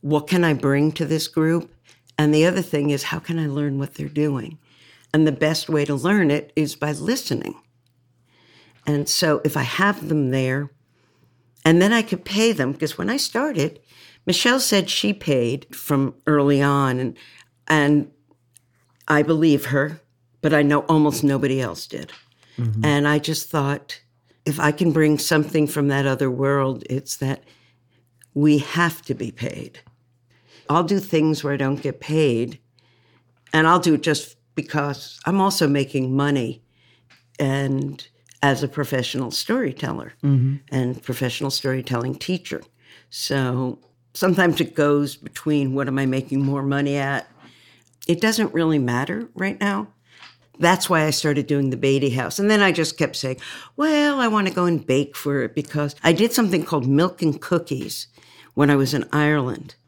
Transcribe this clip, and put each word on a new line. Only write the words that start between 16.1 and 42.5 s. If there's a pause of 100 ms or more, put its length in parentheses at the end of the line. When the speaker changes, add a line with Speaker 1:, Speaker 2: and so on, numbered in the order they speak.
Speaker 1:
early
on,
and, (520)
and (960)
I
believe
her, (420)
but
I
know
almost
nobody
else
did. (460)
Speaker 2:
Mm-hmm.
Speaker 1:
And
I
just
thought, (460)
if
I
can
bring
something
from
that
other
world,
it's
that (880)
we
have
to
be
paid. (880)
I'll
do
things
where
I
don't
get
paid, (920)
and
I'll
do
it
just (180)
because
I'm
also
making
money (760)
and (360)
as
a
professional
storyteller (100)
Speaker 2:
Mm-hmm. (140)
Speaker 1:
and
professional
storytelling
teacher. (480)